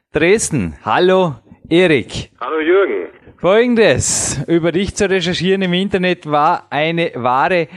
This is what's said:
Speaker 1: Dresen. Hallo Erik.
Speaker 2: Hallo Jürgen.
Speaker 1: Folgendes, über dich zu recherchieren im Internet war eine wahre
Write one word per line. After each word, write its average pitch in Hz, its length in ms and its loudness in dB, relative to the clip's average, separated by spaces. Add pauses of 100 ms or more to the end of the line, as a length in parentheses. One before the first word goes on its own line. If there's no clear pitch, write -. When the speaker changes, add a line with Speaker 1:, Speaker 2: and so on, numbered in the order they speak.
(120)
Speaker 1:
Dresen. 151 720 0
Hallo 175 520 2 (340)
Erik. 165 640 0 (100)
Speaker 2:
Hallo 143 180 -6
Jürgen. 156 480 0 (320)
Speaker 1:
Folgendes, 208 1080 0
über 165 240 0
dich 185 240 -2
zu 202 140 0
recherchieren 185 540 -2
im 175 100 -2
Internet 180 580 -2
war 151 380 0
eine 165 460 -2
wahre 143 600 0